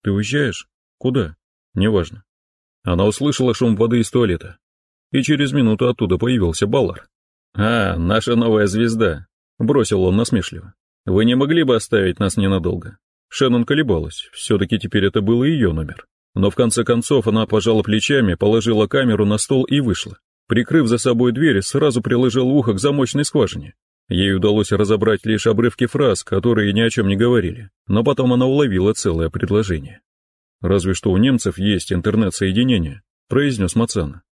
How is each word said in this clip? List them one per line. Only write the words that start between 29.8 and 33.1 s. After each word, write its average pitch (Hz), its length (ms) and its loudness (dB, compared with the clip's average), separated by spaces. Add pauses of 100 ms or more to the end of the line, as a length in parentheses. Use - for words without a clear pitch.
«Разве 92 320 0
что 95 180 -2
у 90 60 2
немцев 117 400 0
есть 98 340 -2
интернет-соединение», 98 1120 -2 (260)